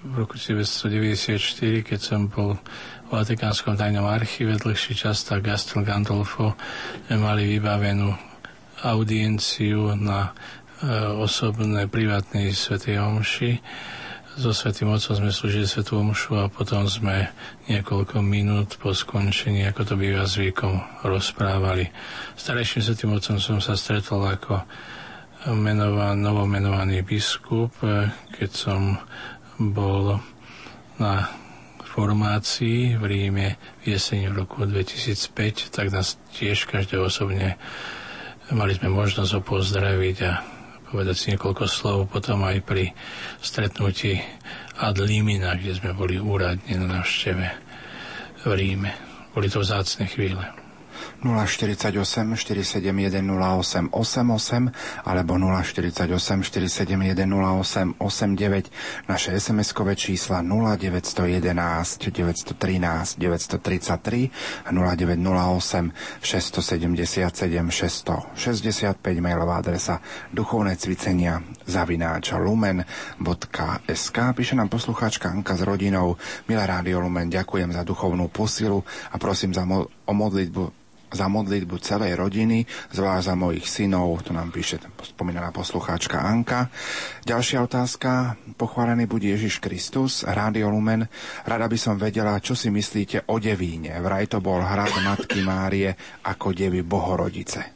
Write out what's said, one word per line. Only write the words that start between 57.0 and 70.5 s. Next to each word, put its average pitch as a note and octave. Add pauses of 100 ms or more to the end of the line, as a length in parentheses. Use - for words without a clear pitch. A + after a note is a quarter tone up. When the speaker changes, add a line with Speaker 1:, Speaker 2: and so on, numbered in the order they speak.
Speaker 2:
jeden, F#2+
nula F#2+
osem F#2
osem G2
deväť. G2 (400)
Naše F#2
S G2+
M G#2+
S-kové G2
čísla F2+
nula G#2+
deväťsto F2+
jedenásť, E2+
deväťsto F2
trinásť, F2
deväťsto E2+
tridsaťtri G#2 (360)
a -
nula F2+
deväť F2
nula F2+
osem, - (320)
šesťsto -
sedemdesiat F2
sedem, E2+
šesťsto -
šesťdesiat G#2+
päť, F2+
mailová E2+
adresa E2+ (280)
duchovné G#2